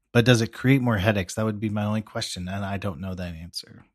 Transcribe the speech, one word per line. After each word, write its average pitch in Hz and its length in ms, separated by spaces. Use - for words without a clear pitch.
but 117 140
does 117 160
it 110 100
create 131 300
more 120 160
headaches? 98 380
That 110 100
would 107 120
be 107 120
my 104 140
only 107 180
question, 101 460
and 98 180
I 98 100
don't 92 240
know 95 140
that 87 200
answer. - 480